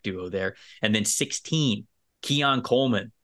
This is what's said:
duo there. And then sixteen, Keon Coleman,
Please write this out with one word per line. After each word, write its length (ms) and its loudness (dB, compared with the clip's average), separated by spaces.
duo 260 -6
there. 260 -4
And 120 2
then 120 2
sixteen, 840 -2
Keon 400 0
Coleman, 520 2